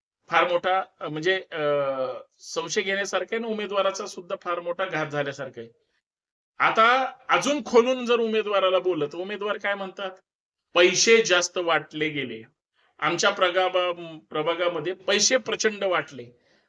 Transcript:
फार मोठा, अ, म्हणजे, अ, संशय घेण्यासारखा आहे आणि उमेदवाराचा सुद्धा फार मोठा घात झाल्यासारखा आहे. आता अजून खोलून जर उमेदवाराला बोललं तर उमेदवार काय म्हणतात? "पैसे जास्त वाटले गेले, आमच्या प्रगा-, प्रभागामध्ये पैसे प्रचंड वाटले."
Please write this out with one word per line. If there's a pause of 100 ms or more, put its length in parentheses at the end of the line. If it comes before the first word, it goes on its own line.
(320)
फार
मोठा, (180)
अ,
म्हणजे, (160)
अ, (760)
संशय
घेण्यासारखा
आहे
आणि
उमेदवाराचा
सुद्धा
फार
मोठा
घात
झाल्यासारखा
आहे. (880)
आता (160)
अजून
खोलून
जर
उमेदवाराला
बोललं
तर
उमेदवार
काय
म्हणतात? (640)
"पैसे
जास्त
वाटले
गेले, (560)
आमच्या
प्रगा-, (120)
प्रभागामध्ये
पैसे
प्रचंड
वाटले." (420)